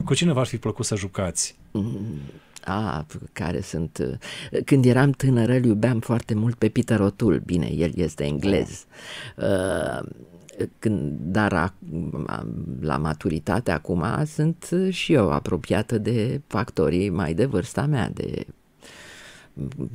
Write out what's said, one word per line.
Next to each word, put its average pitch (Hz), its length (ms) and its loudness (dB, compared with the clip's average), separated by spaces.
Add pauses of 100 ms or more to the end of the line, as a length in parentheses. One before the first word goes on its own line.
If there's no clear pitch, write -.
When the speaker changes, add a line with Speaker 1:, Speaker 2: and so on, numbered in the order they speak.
Speaker 1:
cu - 80 0
cine 170 200 2
v-ar 127 120 0
fi 120 120 -6
plăcut 110 280 -4
să 113 100 -2
jucați? 92 600 -4 (160)
Speaker 2:
Mm, 107 280 -4 (680)
a, 92 400 -4 (280)
care - 280 -4
sunt, - 360 -6 (540)
uh, - 140 0
când 135 200 6
eram 127 260 6
tânără, 123 420 4
îl 127 120 4
iubeam 113 340 4
foarte 113 340 0
mult 117 220 2
pe 110 140 2
Peter 113 300 2 (120)
O'Toole. 87 340 2
Bine, 85 300 0
el 80 200 0
este 78 300 -2
englez. 76 600 0 (520)
Speaker 1:
Oh. - 100 -2
Speaker 2:
Uh, 87 1200 -4 (120)
când, 73 320 0 (100)
dar 98 320 0
ac-, 87 320 -2 (420)
am, 55 200 -8 (340)
la 73 160 -2
maturitate 80 720 0
acum 82 340 0 (200)
sunt, 156 460 -2
uh, 185 220 2
și - 200 0
eu 101 180 6
apropiată 92 680 0
de 117 500 0
factorii 92 600 0
mai 82 240 0
de 101 120 2
vârsta 98 400 -2
mea, 143 280 0
de, - 320 -6 (1500)